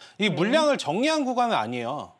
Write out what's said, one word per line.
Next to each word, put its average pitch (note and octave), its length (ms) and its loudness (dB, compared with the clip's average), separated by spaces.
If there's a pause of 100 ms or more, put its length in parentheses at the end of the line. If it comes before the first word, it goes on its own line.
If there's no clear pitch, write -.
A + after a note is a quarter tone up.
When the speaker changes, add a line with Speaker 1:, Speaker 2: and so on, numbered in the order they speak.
(180)
Speaker 1:
이 G#3 100 0
Speaker 2:
네. E3+ 80 0
Speaker 1:
물량을 C4 420 2
정리한 C#4 460 0
구간은 A#3+ 320 0
아니에요. A#2+ 640 -4